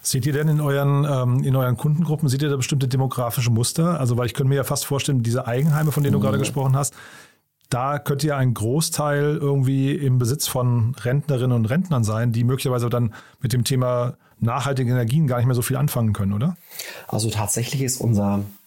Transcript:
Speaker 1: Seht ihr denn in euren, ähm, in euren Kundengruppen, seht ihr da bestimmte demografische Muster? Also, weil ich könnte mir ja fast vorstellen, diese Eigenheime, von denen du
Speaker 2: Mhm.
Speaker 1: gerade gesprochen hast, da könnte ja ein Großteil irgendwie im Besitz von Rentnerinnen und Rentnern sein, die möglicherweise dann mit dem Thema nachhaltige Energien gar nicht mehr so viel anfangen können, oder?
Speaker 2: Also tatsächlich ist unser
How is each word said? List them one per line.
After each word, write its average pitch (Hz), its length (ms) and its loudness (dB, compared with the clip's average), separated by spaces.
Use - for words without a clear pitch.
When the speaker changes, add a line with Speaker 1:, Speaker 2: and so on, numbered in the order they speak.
Speaker 1:
Seht - 260 -2
ihr 151 60 0
denn 151 160 0
in 151 120 2
euren, 143 440 2
ähm, 131 380 0
in 135 120 2
euren 127 220 2
Kundengruppen, 151 520 0
seht 135 120 0
ihr 151 80 0
da 143 80 0
bestimmte 131 320 0
demografische 123 640 0
Muster? 151 500 0
Also, 123 160 0
weil 120 100 0
ich 110 60 -4
könnte 131 160 0
mir 139 60 4
ja 135 100 0
fast 139 220 -4
vorstellen, 135 360 0
diese 117 240 -2
Eigenheime, 147 460 2
von 147 100 0
denen 139 120 2
du 98 40 2
Speaker 2:
Mhm. - 40 2
Speaker 1:
gerade 135 160 0
gesprochen 135 380 0
hast, 139 180 -2
da 135 300 -2
könnte 143 300 -2
ja 143 80 0
ein 127 180 2
Großteil 147 840 0
irgendwie 135 560 0
im 131 260 2
Besitz 123 280 0
von 120 560 0
Rentnerinnen 127 500 0
und 113 140 2
Rentnern 139 380 0
sein, 110 280 0
die 117 120 0
möglicherweise 123 440 0
dann 120 240 0
mit 110 120 -2
dem 123 120 0
Thema 123 520 0
nachhaltige 127 500 -2
Energien 127 360 2
gar 123 120 0
nicht 120 80 2
mehr 127 100 2
so 120 60 0
viel 127 140 -2
anfangen 127 360 0
können, 101 200 -2
oder? 135 240 -2
Speaker 2:
Also 110 200 -2
tatsächlich 113 540 -2
ist 120 180 -4
unser 101 440 2